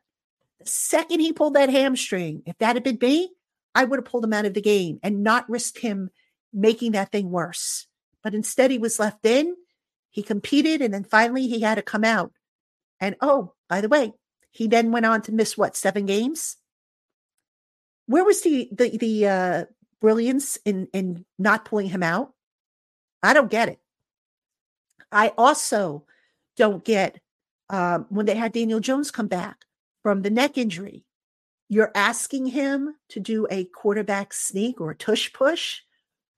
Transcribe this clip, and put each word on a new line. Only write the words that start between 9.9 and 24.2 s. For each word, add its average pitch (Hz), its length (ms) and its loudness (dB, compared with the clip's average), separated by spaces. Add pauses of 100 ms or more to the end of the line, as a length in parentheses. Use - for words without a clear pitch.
he - 120 -8
competed, 285 600 0
and 226 120 -2
then 196 100 -6
finally 240 440 2
he 226 140 -4
had 220 140 0
to 208 60 -4
come 214 220 -2
out. 220 300 0 (640)
And, 190 220 -4
oh, 269 320 0 (160)
by 185 120 -2
the 214 60 -2
way, 240 260 2 (380)
he 226 160 -4
then 233 240 4
went 233 140 0
on 220 180 2
to - 80 -10
miss, 220 260 0
what, 196 180 0
seven 196 300 -2
games? 226 520 -2 (1500)
Where 320 200 2
was 392 160 4
the, 269 300 0
the, 220 260 0
the, 220 300 0
uh, 185 380 0 (360)
brilliance 233 640 2
in, 190 280 -2
in 185 320 -6 (140)
not 208 240 2
pulling 208 240 -4
him 180 160 -4
out? 175 300 -2 (880)
I 208 100 6
don't 277 180 4
get 214 180 2
it. - 100 -12 (1300)